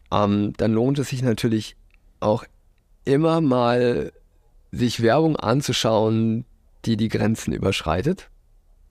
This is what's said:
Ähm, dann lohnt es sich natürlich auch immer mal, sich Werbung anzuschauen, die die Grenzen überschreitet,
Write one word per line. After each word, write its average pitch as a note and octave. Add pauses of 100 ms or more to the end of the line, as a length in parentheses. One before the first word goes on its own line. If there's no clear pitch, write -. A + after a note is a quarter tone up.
(120)
Ähm, G#2
dann A2
lohnt C3
es B2+
sich B2+
natürlich A2 (460)
auch G#2+ (640)
immer D#3+
mal, B2 (600)
sich A#2
Werbung C#3+
anzuschauen, A2+ (400)
die A#2
die A2
Grenzen G#2+
überschreitet, F#2+ (600)